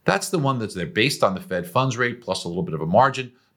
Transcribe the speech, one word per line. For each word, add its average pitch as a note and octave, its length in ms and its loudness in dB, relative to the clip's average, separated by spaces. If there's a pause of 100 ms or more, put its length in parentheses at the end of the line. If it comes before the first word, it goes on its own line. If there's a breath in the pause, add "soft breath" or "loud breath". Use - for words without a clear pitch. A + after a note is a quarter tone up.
That's G3 260 0
the F3+ 100 0
one C3+ 200 0
that's G#2+ 140 -6
there F2 120 -4
based A#2 380 0
on G2+ 100 4
the F#2 60 -6
Fed F2 300 -6
funds B2+ 260 0
rate A#2+ 240 -2
plus - 240 -4
a - 60 -8
little F2 140 -4
bit E2 100 -6
of D#2 80 -4
a D#2 40 -4
margin, B2 460 2 (260 soft breath)